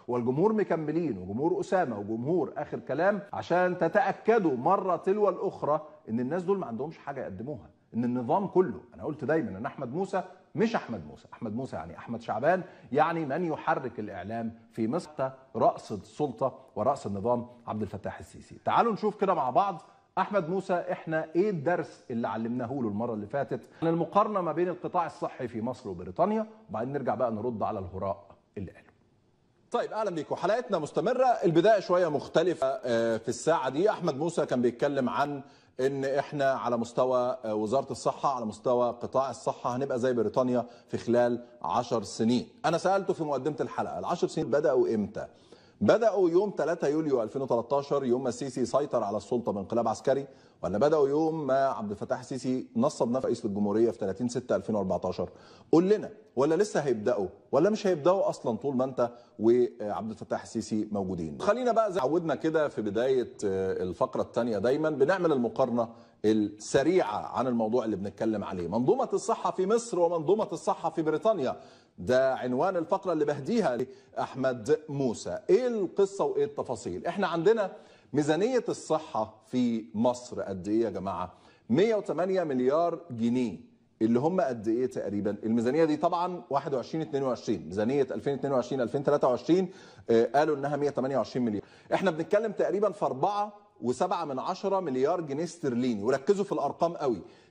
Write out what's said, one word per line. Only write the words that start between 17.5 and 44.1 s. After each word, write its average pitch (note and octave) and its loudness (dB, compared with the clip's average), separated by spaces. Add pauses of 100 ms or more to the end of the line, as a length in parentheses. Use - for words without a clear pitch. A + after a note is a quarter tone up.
عبد G#2+ -4
الفتاح F#2+ -8
السيسي. - -18
تعالوا F#3 4
نشوف G#3 -2
كده F#3+ 2
مع C3+ 0
بعض F3 2 (360)
أحمد F#3 0
موسى F#3+ -2
إحنا E3 -2
إيه G#3 4
الدرس E3 -2
اللي A#2 -2
علمناه A#2 -4
له B2+ -2
المرة A2+ -2
اللي G#2 -6
فاتت C3+ -4 (220)
عن E3 2
المقارنة G3 2
ما E3 -2
بين F3 0
القطاع E3+ -2
الصحي C#3 -8
في G#2+ -8
مصر A#2+ -8
وبريطانيا، D#3 -2 (240)
وبعدين A#2 -6
نرجع B2+ -2
بقى A#2 0
نرد A2 -4
على G#2 -4
الهراء F#2+ -6 (320)
اللي F#2 -8
قاله. - -20 (840)
طيب G3+ -2
أهلا G#3 -2
بيكم، D3+ -4
حلقتنا G#3 0
مستمرة. A3 2
البداية G3 6
شوية F3+ 4
مختلفة، D#3 2
آه، A#2 2
في A2 -6
الساعة C#3+ 0
دي E3 2
أحمد D#3 -2
موسى D#3+ -2
كان B2+ 0
بيتكلم B2+ 2
عن C#3 -2 (380)
إن C3+ 0
إحنا C#3 0
على A#2+ 0
مستوى، B2+ 0
آه، G#2+ -2
وزارة A2 0
الصحة، C3+ -2
على A#2+ -4
مستوى A#2+ 0
قطاع C3 -2
الصحة - -4
هنبقى C3+ -2
زي B2+ 2
بريطانيا A#2+ 2 (220)
في A2 -6
خلال A#2+ 2 (180)
عشر A2 0
سنين. A2+ 0 (160)
أنا D#3+ 2
سألته F#3+ 2
في E3 -4
مقدمة D3 -2
الحلقة، G2+ -4
العشر G2 -2